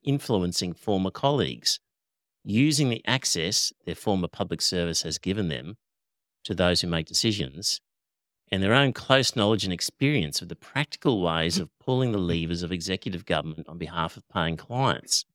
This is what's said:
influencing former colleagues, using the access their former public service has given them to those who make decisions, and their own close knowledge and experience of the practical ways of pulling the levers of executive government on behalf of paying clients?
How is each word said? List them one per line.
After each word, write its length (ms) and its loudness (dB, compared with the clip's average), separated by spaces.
influencing 680 0
former 380 0
colleagues, 680 0
using 460 4
the 160 -4
access 680 0
their 100 -4
former 320 0
public 340 -6
service 420 0
has 160 -6
given 300 -2
them 280 -8
to 120 -4
those 260 2
who 60 -2
make 180 -2
decisions, 720 -2
and 100 2
their 120 4
own 200 6
close 420 2
knowledge 280 4
and 100 -2
experience 680 -2
of 80 -10
the 60 -12
practical 680 -2
ways 360 2
of 120 -4
pulling 320 2
the 60 2
levers 460 0
of 80 -4
executive 540 -4
government 440 -4
on 80 -14
behalf 400 -4
of 100 -20
paying 300 -2
clients? 680 -2